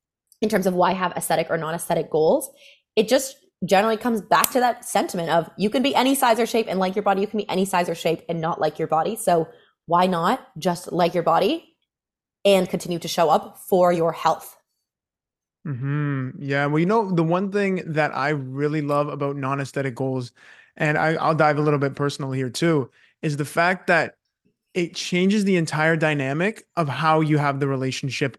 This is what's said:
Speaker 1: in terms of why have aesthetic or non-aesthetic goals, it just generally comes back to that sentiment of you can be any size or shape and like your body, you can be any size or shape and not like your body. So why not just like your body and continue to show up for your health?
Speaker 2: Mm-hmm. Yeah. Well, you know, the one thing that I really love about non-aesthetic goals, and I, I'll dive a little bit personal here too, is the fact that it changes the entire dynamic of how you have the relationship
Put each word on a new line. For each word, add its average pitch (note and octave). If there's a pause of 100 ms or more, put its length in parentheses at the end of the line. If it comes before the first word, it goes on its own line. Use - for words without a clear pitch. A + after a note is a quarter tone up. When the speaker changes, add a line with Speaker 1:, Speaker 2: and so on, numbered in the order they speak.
(420)
Speaker 1:
in A3
terms G3
of F#3
why F3+
have F#3
aesthetic E3
or E3
non-aesthetic E3
goals, E3+ (460)
it A3
just - (300)
generally G#3
comes A3+
back -
to C4
that A#3+
sentiment F3
of E3
you G3
can B3+
be C4+
any C4
size A#3+
or A#3
shape A3+
and F#3
like F#3+
your G#3
body, G3
you G3+
can A3
be G3+
any F#3
size F3+
or E3+
shape E3
and E3+
not E3
like D#3
your D#3+
body. D#3+
So E3+ (380)
why F3
not F#3 (100)
just E3+
like F3+
your F3
body F3+ (680)
and F#3+
continue F3
to -
show E3
up F#3+ (100)
for F3+
your E3
health? - (1120)
Speaker 2:
Mm-hmm. C#3 (100)
Yeah. C#3
Well, D3
you E3+
know, G#3+
the E3
one F3+
thing F#3+
that D3+
I C3+
really D3
love D3
about C#3+
non-aesthetic C3+
goals, C3 (440)
and D#3
I, D#3+
I'll D#3+
dive D3+
a D3
little D3+
bit C3+
personal C#3+
here C3
too, D#3 (320)
is D3+
the D3
fact F3+
that D#3 (580)
it F3
changes G3
the G3
entire D#3+
dynamic D3+ (100)
of D#3+
how D#3
you D3+
have C#3+
the C#3+
relationship C3